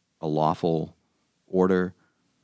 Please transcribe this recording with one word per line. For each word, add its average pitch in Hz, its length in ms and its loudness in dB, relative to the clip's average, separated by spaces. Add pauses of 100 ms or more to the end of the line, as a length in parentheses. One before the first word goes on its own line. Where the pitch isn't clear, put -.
(200)
a 80 80 -6
lawful 80 640 -2 (540)
order, 92 440 2 (520)